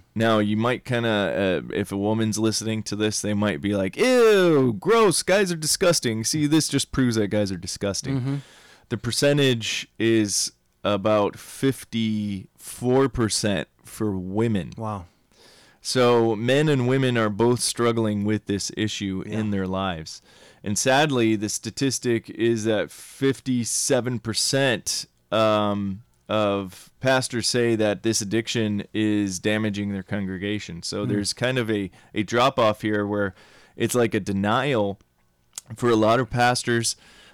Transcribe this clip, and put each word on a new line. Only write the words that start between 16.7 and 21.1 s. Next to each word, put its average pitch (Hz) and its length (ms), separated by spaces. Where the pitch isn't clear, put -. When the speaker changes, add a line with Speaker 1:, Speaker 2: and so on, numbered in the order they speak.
Speaker 1:
women 131 280
are 110 140
both 113 300
struggling 113 640
with 104 220
this 101 300
issue 98 480
Speaker 2:
Yeah. - 140
Speaker 1:
in 107 140
their 95 160
lives. 92 520
And 101 120
sadly, 131 600